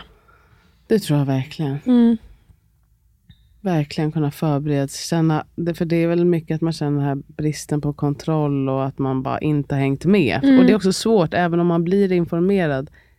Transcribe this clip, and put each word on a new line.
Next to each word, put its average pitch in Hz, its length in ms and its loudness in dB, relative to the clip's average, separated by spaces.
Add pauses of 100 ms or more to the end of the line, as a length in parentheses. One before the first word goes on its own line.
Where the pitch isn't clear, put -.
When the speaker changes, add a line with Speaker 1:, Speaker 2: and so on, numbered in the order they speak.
(880)
Speaker 1:
Det 220 120 2
tror 147 200 0
jag 143 60 0
verkligen. 135 600 -4
Speaker 2:
Mm. 240 320 4 (1400)
Speaker 1:
Verkligen 156 500 -2
kunna 147 200 -2
förbereda 147 560 -2
sig. - 200 -12
Känna, 160 380 0 (100)
det, 170 180 -4
för 175 120 -4
det 165 100 -2
är 170 120 2
väl 175 180 2
mycket 165 300 0
att 156 60 -6
man 165 120 0
känner 147 240 -2
den 143 100 0
här 139 100 -2 (100)
bristen 151 540 -4
på 147 120 -2
kontroll 143 760 -2
och 135 160 -2
att 135 140 -6
man 131 240 -2
bara 127 160 -4
inte 147 360 -2
har 139 40 0
hängt 135 260 -2
med. 160 380 4
Speaker 2:
Mm. 269 160 6
Speaker 1:
Och 254 60 6
det - 60 6
är 214 40 6
också 190 180 0
svårt, 196 400 2
även 175 260 0
om 170 80 2
man 170 160 2
blir 190 280 2
informerad 170 800 0 (300)